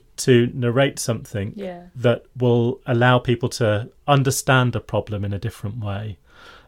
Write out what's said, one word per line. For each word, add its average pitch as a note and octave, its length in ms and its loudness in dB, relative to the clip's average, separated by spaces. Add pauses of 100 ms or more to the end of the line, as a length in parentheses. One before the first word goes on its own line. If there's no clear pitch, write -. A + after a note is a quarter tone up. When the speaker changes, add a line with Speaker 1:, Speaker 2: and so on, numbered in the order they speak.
(180)
Speaker 1:
to B2 360 4
narrate B2 440 0
something A2+ 600 -6
Speaker 2:
Yeah. F3+ 360 -12
Speaker 1:
that A#2+ 300 0 (140)
will A#2+ 480 2
allow B2 340 4
people A#2+ 300 -2
to G#2+ 400 -2 (180)
understand C3 720 2
a - 20 -8
problem G#2 460 -4
in G2 80 -4
a G2 60 -6
different A2 440 -10
way. G2+ 360 -8 (480)